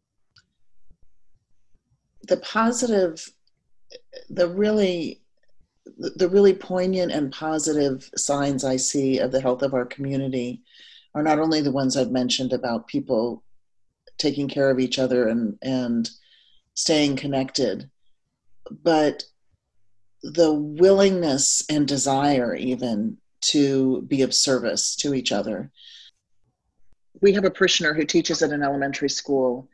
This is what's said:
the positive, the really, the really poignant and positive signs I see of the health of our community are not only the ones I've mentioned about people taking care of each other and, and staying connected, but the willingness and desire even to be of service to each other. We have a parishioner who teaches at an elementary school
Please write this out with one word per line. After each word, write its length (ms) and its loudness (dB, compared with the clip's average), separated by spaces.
the 100 2
positive, 880 0
the 180 0
really, 680 0
the 320 -2
really 240 6
poignant 580 -2
and 200 -2
positive 840 -2
signs 480 -2
I 140 0
see 420 0
of 140 -2
the 80 2
health 200 0
of 120 -2
our 120 0
community 760 -6
are 80 -4
not 180 2
only 200 0
the 140 0
ones 240 0
I've 120 0
mentioned 440 -2
about 340 -4
people 560 -4
taking 300 -2
care 240 2
of 80 2
each 180 0
other 300 2
and, 340 -2
and 480 -2
staying 440 2
connected, 720 -2
but 540 0
the 300 2
willingness 1160 2
and 160 2
desire 680 0
even 640 -4
to 640 2
be 180 0
of 120 0
service 600 0
to 180 -2
each 200 -2
other. 360 -4
We 120 6
have 100 2
a 80 4
parishioner 420 0
who 120 0
teaches 360 0
at 100 0
an 120 -2
elementary 460 -2
school 640 -2